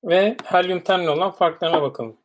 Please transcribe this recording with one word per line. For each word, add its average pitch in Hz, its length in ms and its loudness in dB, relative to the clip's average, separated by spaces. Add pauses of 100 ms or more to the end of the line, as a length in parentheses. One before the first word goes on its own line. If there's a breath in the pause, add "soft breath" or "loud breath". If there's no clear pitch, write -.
Ve 202 400 2
Helium 180 400 0
ten 185 160 0
ile 170 100 -2
olan 170 220 0
farklarına 165 500 0
bakalım. 117 440 -6